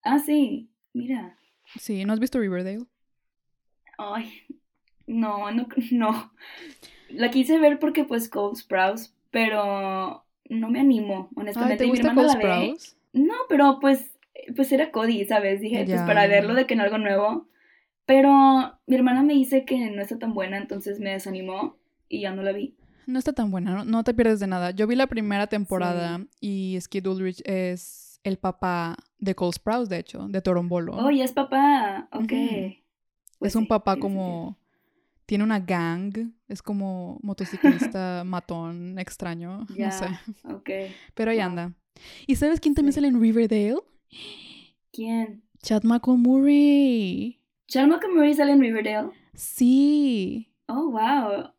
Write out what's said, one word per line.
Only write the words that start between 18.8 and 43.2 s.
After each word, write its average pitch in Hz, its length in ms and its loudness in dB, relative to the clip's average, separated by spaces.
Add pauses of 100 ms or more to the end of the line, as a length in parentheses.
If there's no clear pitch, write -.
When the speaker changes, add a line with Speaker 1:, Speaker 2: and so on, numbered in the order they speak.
Speaker 1:
mi 254 80 2
hermana 254 280 4
me 294 100 4
dice 269 300 2
que 262 140 -2 (140)
no 202 100 -6
está 214 180 -8
tan 226 140 -6
buena, 196 240 -4
entonces 202 420 -8
me 196 120 -6
desanimó 190 680 -8 (320)
y 214 120 -8
ya 196 100 -6
no 190 100 -8
la 196 100 -4
vi. 208 240 -8 (300)
Speaker 2:
No 254 140 -4
está 285 140 -2
tan 220 180 -2
buena, 185 240 -4
no, 302 100 -6
no 226 180 0
te 240 100 0
pierdes 226 260 2
de 202 80 -4
nada. 180 240 -4
Yo 208 160 -2
vi 240 80 0
la 262 120 2
primera 208 400 -2
temporada 175 720 -2 (200)
Speaker 1:
Sí. 190 360 -6
Speaker 2:
y 180 60 -6
Skid 190 260 -8
Ulrich 185 380 -4
es 180 800 -8
el 190 140 -4
papá 180 580 -4 (240)
de 196 160 -2
Cole 175 180 -2
Sprouse, 226 360 -4
de 175 100 -6
hecho, - 300 -12
de 190 120 -4
Torombolo. 175 540 -2
Speaker 1:
Oh, 262 160 2
ya 269 140 2
es 247 80 -2
papá. 269 800 2
Ok. 220 200 -4
Speaker 2:
Ujú. 214 420 -2 (680)
Speaker 1:
Pues 196 120 -2
Speaker 2:
Es - 40 -4
un 226 80 2
Speaker 1:
sí, - 60 -2
Speaker 2:
papá 208 260 2
Speaker 1:
tiene - 60 -8
Speaker 2:
como 185 440 -4
Speaker 1:
sentido. 196 120 -14 (680)
Speaker 2:
tiene 208 200 0
una 220 140 0
gang, 185 720 -4 (160)
es 202 140 -12
como 190 600 -8
motociclista 190 1000 0
Speaker 1:
<laughs> - 20 -8
Speaker 2:
matón, 175 760 -8
extraño, 180 680 -10
no 190 60 -14
Speaker 1:
Ya, 190 160 -4
Speaker 2:
sé. 190 160 -6 (360)
Speaker 1:
ok. - 260 -14 (440)
Speaker 2:
Pero 220 180 -2
ahí 226 60 0
Speaker 1:
Wow. 208 80 -2
Speaker 2:
anda. 175 280 -8 (540)
¿Y 269 80 2
sabes 311 260 2
quién 294 140 2
también 285 180 2
Speaker 1:
Sí. - 40 0
Speaker 2:
sale 285 120 2
en 240 120 4